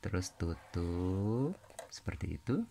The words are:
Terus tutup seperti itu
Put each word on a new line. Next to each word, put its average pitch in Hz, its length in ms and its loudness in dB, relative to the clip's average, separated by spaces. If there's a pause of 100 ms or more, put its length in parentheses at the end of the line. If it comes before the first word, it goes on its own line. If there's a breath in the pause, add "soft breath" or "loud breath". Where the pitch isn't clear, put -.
Terus 95 320 -2
tutup 90 1200 2 (320)
seperti - 480 -4
itu 139 240 2 (100)